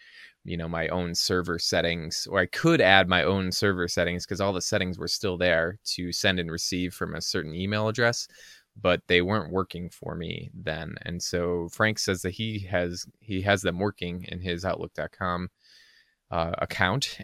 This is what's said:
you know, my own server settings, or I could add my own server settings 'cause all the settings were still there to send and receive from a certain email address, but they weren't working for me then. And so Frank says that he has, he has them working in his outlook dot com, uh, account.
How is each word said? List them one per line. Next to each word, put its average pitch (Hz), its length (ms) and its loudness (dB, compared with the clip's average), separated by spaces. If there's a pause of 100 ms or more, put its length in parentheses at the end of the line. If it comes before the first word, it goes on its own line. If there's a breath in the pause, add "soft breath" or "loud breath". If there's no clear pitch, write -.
(460 loud breath)
you 87 100 -6
know, 82 140 -4
my 82 180 -2
own 87 280 -2
server 87 440 0
settings, 85 720 -2
or 95 80 2
I 92 60 4
could 165 340 2
add 95 300 8
my 90 140 4
own 92 280 2
server 90 380 2
settings 87 360 0
'cause 92 140 -4
all 98 140 2
the 90 80 -2
settings 92 360 0
were 87 120 -6
still 92 280 -2
there 87 400 2 (180)
to 87 180 -4
send 95 260 2
and 85 100 -2
receive 90 440 -2
from 85 200 -6
a 80 80 -6
certain 78 320 -2
email 104 360 0
address, 120 360 2 (560 loud breath)
but 90 260 4
they 90 140 6
weren't 90 300 0
working 90 380 -4
for - 260 -10
me 82 380 -8
then. 80 480 -6
And 87 200 -6
so 87 520 0
Frank 110 260 2
says 95 220 0
that 90 100 -2
he 110 280 -4
has, 90 460 -2 (140)
he 95 220 -4
has 98 220 2
them 87 160 0
working 90 500 -4
in 87 100 -8
his 87 240 -4
outlook 82 300 -4
dot - 180 -6
com, 90 380 -2 (840 soft breath)
uh, 82 280 0
account. - 640 0